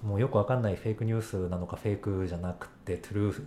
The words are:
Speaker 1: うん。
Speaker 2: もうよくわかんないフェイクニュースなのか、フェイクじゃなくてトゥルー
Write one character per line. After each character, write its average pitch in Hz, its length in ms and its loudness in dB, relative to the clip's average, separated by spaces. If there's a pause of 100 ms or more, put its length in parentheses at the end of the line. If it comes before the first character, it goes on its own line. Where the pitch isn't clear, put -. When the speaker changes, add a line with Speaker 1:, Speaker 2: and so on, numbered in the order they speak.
Speaker 1:
う 110 40 -2
ん。 - 20 0
Speaker 2:
も 101 80 2
う 107 40 4
よ 131 80 4
く - 80 4
わ 101 80 6
か 127 100 2
ん 123 60 2
な 110 80 2
い 92 60 0
フ - 140 -4
ェ - 20 2
イ 107 40 0
ク 113 100 -2
ニ 113 100 2
ュ 113 40 2
ー - 40 -2
ス 92 260 -2
な 90 80 -2
の 90 80 -2
か、 - 100 -6
フ - 140 -2
ェ 104 60 4
イ - 20 -6
ク 95 300 0
じ 85 60 -4
ゃ 85 40 -4
な 90 160 -2
く - 160 -12
て - 280 -4
ト - 120 -10
ゥ - 60 -6
ル 101 180 4
ー 147 140 -8